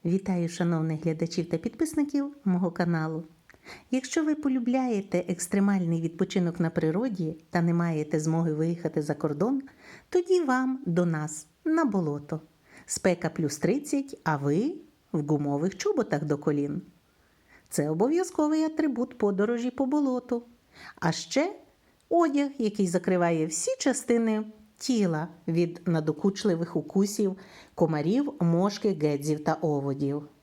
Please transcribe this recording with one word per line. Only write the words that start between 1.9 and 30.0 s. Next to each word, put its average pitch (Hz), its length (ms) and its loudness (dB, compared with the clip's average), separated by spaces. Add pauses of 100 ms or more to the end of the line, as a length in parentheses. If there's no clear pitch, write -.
мого 180 260 2
каналу. 160 520 -2 (680)
Якщо 262 320 -2
ви 302 120 2
полюбляєте 247 840 0
екстремальний 180 840 0
відпочинок 175 580 0
на 165 100 2
природі 170 680 0 (120)
та 175 120 0
не 170 120 4
маєте 160 460 0
змоги 160 340 0
виїхати 165 480 -2
за 147 140 -2
кордон, 180 460 0 (480)
тоді 359 320 2
вам 262 440 0
до 175 200 2
нас, 156 420 -4 (180)
на 320 200 2
болото. 156 560 -2 (440)
Спека 170 440 0
плюс 156 280 -2
тридцять, 277 680 -2
а 156 140 2
ви 170 380 0 (360)
в 147 140 -2
гумових 147 520 0
чоботах 269 460 0
до 147 140 -2
колін. 147 440 -2 (880)
Це 147 200 0
обов'язковий 302 720 2
атрибут 302 540 -2
подорожі 220 540 0
по 262 140 -2
болоту. 254 580 0 (560)
А 170 120 0
ще 330 440 -2 (540)
одяг, 285 480 4
який 208 300 0
закриває 170 580 2
всі - 340 -4
частини 226 680 2 (320)
тіла 175 500 0 (200)
від 170 380 0
надокучливих 165 880 0
укусів, 190 640 0 (380)
комарів, 175 640 2
мошки, 180 500 2 (120)
гедзів 151 420 0
та 160 100 0
оводів. 143 720 -2 (160)